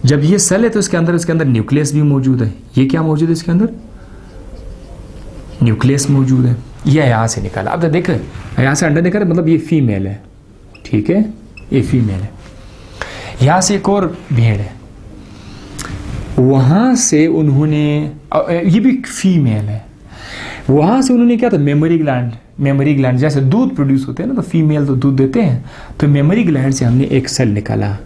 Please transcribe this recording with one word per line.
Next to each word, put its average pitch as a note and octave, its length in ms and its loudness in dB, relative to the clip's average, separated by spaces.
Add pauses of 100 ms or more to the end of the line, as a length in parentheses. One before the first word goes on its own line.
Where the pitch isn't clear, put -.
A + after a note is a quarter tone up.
जब C#3+ 200 2
ये F#3+ 140 4
cell G3+ 260 2
है A#3 40 2
तो A3 100 -2
इसके F#3+ 180 -2
अंदर, E3+ 180 0
इसके E3+ 180 -2
अंदर D#3+ 120 0
nucleus C#3 480 0
भी D3+ 100 2
मौजूद C3 400 2
है। G#2 120 -2 (240)
ये C3+ 80 4
क्या E3 160 0
मौजूद D#3 260 0
है E3 40 2
इसके E3 200 -2
अंदर? G#3 160 2 (1900)
nucleus B2+ 480 2
मौजूद C3 360 4
है। A#2+ 100 2 (300)
ये D3 200 4
यहाँ A2+ 220 2
से G2+ 120 -4
निकाला। G2 300 -6
अब E3+ 120 -2
तो E3 60 0
देख, F3+ 220 0 (480)
यहाँ C3+ 160 2
से F3+ 120 0
अंडा D#3 140 2
निकाला, F#3 240 0
मतलब E3 240 0
ये E3 100 4
female A#2 480 0
है, G2 160 -8 (640)
ठीक - 240 0
है, G#3 240 0 (380)
ये C3 100 2
female G#2 380 0
है। G#2 100 -8 (1120)
यहाँ D#3+ 180 4
से G3 160 0
एक - 120 -2
और F#3+ 300 0 (140)
भेड़ A2+ 280 2
है, G2 140 -8 (1600)
वहाँ C#3 560 4
से D#3+ 320 2
उन्होंने, D3+ 840 0 (200)
अ, D#3 60 0
अ, D#3 140 -2
ये E3+ 280 2
भी B3+ 160 2
female C3+ 680 0
है, G#2+ 220 -8 (840)
वहाँ F3 320 4
से C4 100 0
उन्होंने A#3+ 240 4
क्या A#3 140 0
था, F#3 80 2
मेमोरी D3 400 2
gland, B2+ 340 -2 (280)
मेमोरी C#3 340 2
gland, B2+ 240 2
जैसे C#3 220 0
दूध F3 340 2
produce C3+ 340 0
होते C3 140 -6
हैं A#3+ 80 -4
ना, C4+ 40 -2
तो A3 80 -2
female D3+ 440 2
तो C3+ 100 0
दूध C3+ 200 2
देते C3+ 240 2
हैं, C3 300 0 (300)
तो D3 80 4
memory D3+ 360 4
gland C3+ 300 2
से C3 100 -2
हमने B2 200 2
एक C3+ 240 0
cell B2 200 0
निकाला। G#2 580 -2